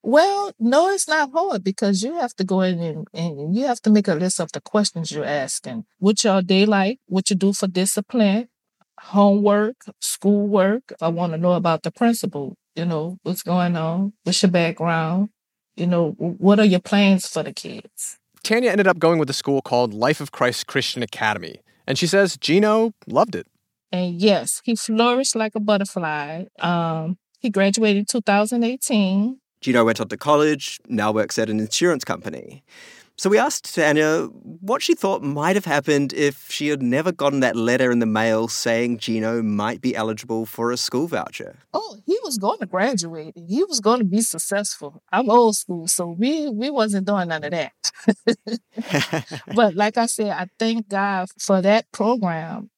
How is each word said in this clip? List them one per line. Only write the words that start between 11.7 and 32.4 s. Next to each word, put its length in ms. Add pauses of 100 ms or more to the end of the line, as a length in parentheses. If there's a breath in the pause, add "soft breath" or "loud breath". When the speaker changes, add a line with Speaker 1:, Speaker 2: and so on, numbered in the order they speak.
Speaker 1:
the 80
principal. 640 (200)
You 100
know, 380
what's 200
going 320
on? 380 (100)
What's 180
your 100
background? 800 (460)
You 120
know, 240
w-, 260
what 220
are 60
your 140
plans 480
for 160
the 80
kids? 680 (240)
Speaker 2:
Tanya 300
ended 160
up 120
going 200
with 100
a 40
school 280
called 320
Life 280
of 100
Christ 360
Christian 360
Academy. 560 (260)
And 120
she 100
says 300
Gino 560 (120)
loved 300
it. 120 (440)
Speaker 1:
And 300
yes, 420
he 120
flourished 600
like 200
a 40
butterfly. 840 (140)
Um, 580 (220)
he 100
graduated 480
in 80
two 160
thousand 420
eighteen. 760 (220)
Speaker 3:
Gino 220
went 160
on 80
to 80
college, 720
now 240
works 260
at 120
an 100
insurance 460
company. 580 (540 loud breath)